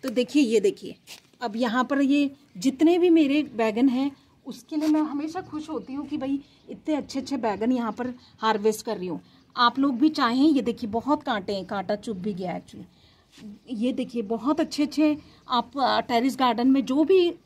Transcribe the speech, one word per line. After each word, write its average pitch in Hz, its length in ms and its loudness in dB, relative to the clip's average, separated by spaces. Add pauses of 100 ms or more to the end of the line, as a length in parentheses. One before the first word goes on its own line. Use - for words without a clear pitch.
तो 262 80 -6
देखिए, 247 320 2
ये 220 180 4
देखिए 190 360 -2 (460)
अब 226 140 -6
यहाँ 240 280 0
पर 277 180 0
ये 277 280 2 (280)
जितने 302 400 4
भी 349 120 4
मेरे 302 320 4 (120)
बैगन 220 340 2
हैं, 262 220 0 (360)
उसके - 300 -10
लिए 302 120 0
मैं 302 140 4
हमेशा 302 400 -6
खुश 302 260 -10
होती 262 240 -8
हूँ 277 140 -8
कि 294 100 -6
भाई 277 220 -2 (320)
इतने 302 260 -4
अच्छे 262 240 -6
अच्छे 269 180 -6
बैगन 220 340 -2
यहाँ 233 200 -2
पर 247 200 -8 (280)
हार्वेस्ट 214 460 0
कर 220 100 -4
रही 180 120 -8
हूँ। 165 120 -6 (360)
आप 240 220 2
लोग 269 200 0
भी 294 120 4
चाहें, 262 340 0
ये 277 180 4
देखिए 226 280 -4
बहुत 254 320 -2
कांटे 208 320 -4
हैं, 190 120 -6
कांटा 202 300 -4
चुभ 208 200 -8
भी 185 180 -6
गया 180 240 -6
actually। - 260 -16 (840)
ये 240 240 -2
देखिए 233 300 -6
बहुत 226 380 -2
अच्छे 311 220 -2
अच्छे 302 340 2 (320)
आप, 240 300 -2
अ, 247 220 2
terrace 233 360 0
garden 240 340 2
में 269 160 4
जो 277 180 2
भी 349 300 4 (120)